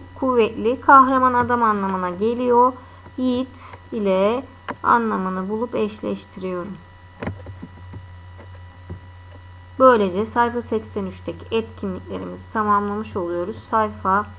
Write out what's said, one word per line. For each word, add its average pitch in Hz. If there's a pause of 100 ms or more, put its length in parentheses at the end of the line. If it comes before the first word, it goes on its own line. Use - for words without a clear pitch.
(160)
kuvvetli, 240
kahraman 262
adam 240
anlamına 196
geliyor. 240 (440)
Yiğit 254 (140)
ile 208 (400)
anlamını 190
bulup 226
eşleştiriyorum. 190 (3000)
Böylece 214
sayfa 240
seksen 220
üçteki 175
etkinliklerimizi 190
tamamlamış 208
oluyoruz. 175
Sayfa 208 (140)